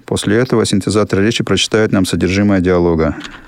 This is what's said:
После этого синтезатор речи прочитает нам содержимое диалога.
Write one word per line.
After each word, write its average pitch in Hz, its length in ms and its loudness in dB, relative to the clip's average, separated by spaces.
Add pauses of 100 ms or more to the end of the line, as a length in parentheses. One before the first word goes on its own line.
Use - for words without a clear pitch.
После 101 320 -2
этого 117 300 0
синтезатор 98 540 0
речи 110 220 0
прочитает 107 500 0
нам 98 120 2
содержимое 95 560 0
диалога. 85 560 2 (320)